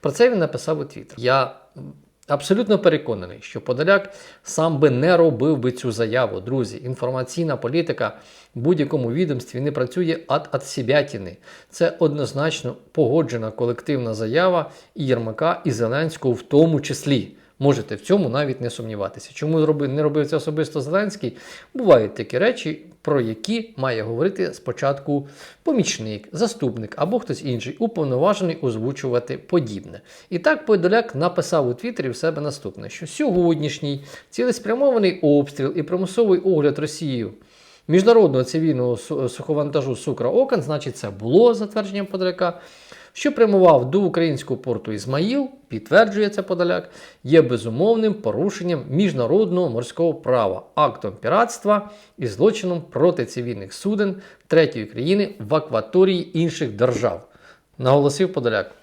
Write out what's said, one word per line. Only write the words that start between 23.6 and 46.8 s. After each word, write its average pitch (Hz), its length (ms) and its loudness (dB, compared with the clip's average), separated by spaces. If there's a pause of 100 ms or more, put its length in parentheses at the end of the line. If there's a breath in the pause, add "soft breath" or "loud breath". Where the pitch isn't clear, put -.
має 127 260 -2
говорити 143 520 -2
спочатку 139 720 -4 (340 loud breath)
помічник, 110 680 -2
заступник 135 640 -4
або 185 220 -2
хтось - 260 -8
інший, 127 340 -6
уповноважений 170 840 -2
озвучувати 120 760 -4
подібне. 113 600 -4 (300 loud breath)
І 180 80 -4
так 302 280 0
Подоляк 214 480 2
написав 156 540 0
у 120 60 -2
Твіттері 196 340 -6
в 120 80 -6
себе 160 260 -4
наступне: 123 480 -10
що - 160 -14
сьогоднішній 156 1000 0 (260 loud breath)
цілеспрямований 233 880 0
обстріл 143 560 2
і 160 60 -2
примусовий 185 580 2
огляд 147 380 2
Росією 139 540 -4 (560 soft breath)
міжнародного 185 560 6
цивільного 127 520 0
су-, 135 320 -4
суховантажу 143 680 -2
Сукра 123 340 -2
Окан, 233 320 2
значить, 143 340 -6
це 104 140 -8
було, 139 440 4
за 208 120 -4
твердженням 202 400 -6
Подоляка, 180 540 -2 (520 loud breath)
що - 200 0
прямував 180 580 6
до 190 100 4
українського 165 600 0
порту 110 320 -6
Ізмаїл, 160 560 -2 (200)
підтверджує 202 600 2
це 208 140 -4
Подоляк, 175 480 -2 (340 loud breath)